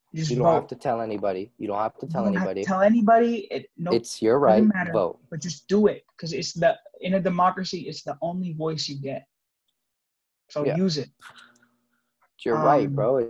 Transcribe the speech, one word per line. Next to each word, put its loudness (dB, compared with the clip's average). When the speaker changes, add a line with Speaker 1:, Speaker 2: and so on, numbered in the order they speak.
Speaker 1:
You -10
just -4
Speaker 2:
You 0
don't 0
Speaker 1:
vote. 6
Speaker 2:
have 0
to -10
tell -2
anybody. -4
You -8
don't -4
have -4
to -10
Speaker 1:
You -10
Speaker 2:
tell -2
Speaker 1:
don't 0
have -2
to -2
Speaker 2:
anybody. -4
Speaker 1:
tell 0
anybody. 4
It, -8
no, -2
Speaker 2:
It's -4
your 4
Speaker 1:
doesn't 6
Speaker 2:
right. 4
Speaker 1:
matter, -4
Speaker 2:
Vote. 0
Speaker 1:
but -10
just -10
do 2
it, -2
'cause -10
it's -8
the, 0
in -2
a 2
democracy, -2
it's -12
the -10
only -6
voice -4
you -10
get. -10
So -6
Speaker 2:
Yeah. 0
Speaker 1:
use 0
it. -10
Speaker 2:
It's -20
your 0
right, 4
Speaker 1:
Um, -4
Speaker 2:
bro. 0